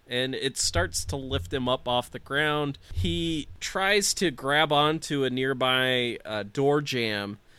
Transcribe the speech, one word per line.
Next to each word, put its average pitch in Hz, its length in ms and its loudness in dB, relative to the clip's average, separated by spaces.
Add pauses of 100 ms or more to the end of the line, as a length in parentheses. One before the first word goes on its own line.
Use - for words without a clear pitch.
and 131 280 -4
it 127 220 -4
starts - 500 -2
to 147 100 -6
lift 135 360 -6
him 127 160 -2
up 127 180 0
off 123 240 0
the 123 80 -12
ground. 147 600 -2 (160)
He 165 540 -2 (120)
tries 196 540 0
to 175 160 2
grab 147 420 2
onto 151 520 2
a 127 60 2
nearby, 127 960 2
uh, 104 260 -4
door 143 300 2
jamb, 110 580 -2 (200)